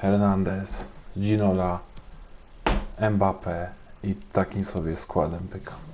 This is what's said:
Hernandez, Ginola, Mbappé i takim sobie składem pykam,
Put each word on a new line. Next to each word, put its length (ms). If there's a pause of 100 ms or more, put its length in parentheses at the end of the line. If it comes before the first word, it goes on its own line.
Hernandez, 840 (320)
Ginola, 640 (1200)
Mbappé 680 (360)
i 120
takim 500
sobie 300
składem 520
pykam, 320 (140)